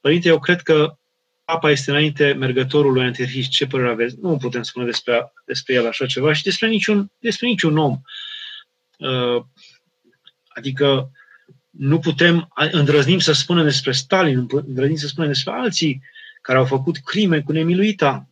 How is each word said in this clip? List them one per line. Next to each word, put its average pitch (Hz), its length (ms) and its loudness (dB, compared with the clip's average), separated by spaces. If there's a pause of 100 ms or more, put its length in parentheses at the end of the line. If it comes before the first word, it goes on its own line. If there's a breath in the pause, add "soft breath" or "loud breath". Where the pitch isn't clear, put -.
Părinte, 170 280 2
eu 165 100 6
cred 175 220 0
că 156 360 2 (480)
Papa 160 260 0
este 139 200 0
înainte 147 420 2
mergătorul 131 600 0
lui 127 120 2
Antihrist. 127 460 -4
Ce - 160 0
părere 127 240 0
aveți? 117 300 -2
Nu 175 160 0
putem 123 260 -6
spune 123 220 -8
despre, 120 480 -2 (140)
despre 131 280 -4
el 120 120 2
așa 120 200 -4
ceva 135 260 0
și 151 100 -2
despre 202 260 -2
niciun, 208 500 0
despre 233 280 -4
niciun 170 320 0
om. 143 220 0 (1000 loud breath)
Uh, 123 440 -2 (1040 soft breath)
adică 135 600 -2 (600 soft breath)
nu 147 280 0
putem, 165 500 2 (220)
îndrăznim 147 480 4
să 165 140 2
spunem 170 320 2
despre 135 280 0
Stalin, 135 580 0
îndrăznim 139 460 -2
să 147 100 -8
spunem 156 220 -4
despre 143 240 -4
alții 170 500 -2 (400 loud breath)
care 131 160 2
au 131 60 4
făcut 135 320 -2
crime 180 440 0
cu 151 120 -6
nemiluita 160 800 0